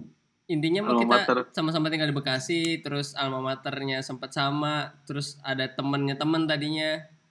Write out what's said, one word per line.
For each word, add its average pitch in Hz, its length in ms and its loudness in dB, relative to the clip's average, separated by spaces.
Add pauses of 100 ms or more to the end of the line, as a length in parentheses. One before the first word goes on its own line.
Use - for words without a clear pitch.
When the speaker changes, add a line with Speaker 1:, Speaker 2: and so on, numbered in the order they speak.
(460)
Speaker 1:
Intinya 165 380 2
mah 208 80 0
Speaker 2:
Alma 120 80 4
Speaker 1:
kita 120 160 6
Speaker 2:
mater. 123 220 4 (140)
Speaker 1:
sama-sama 160 360 0
tinggal 156 180 0
di 147 80 2
Bekasi, 139 480 0 (200)
terus 143 340 -4
alma 135 260 -2
maternya 135 600 -4
sempat 131 320 -10
sama, 147 580 0 (120)
terus 143 380 -6
ada 131 260 -2
temennya 139 480 0
temen 160 300 2
tadinya. 156 540 0 (320)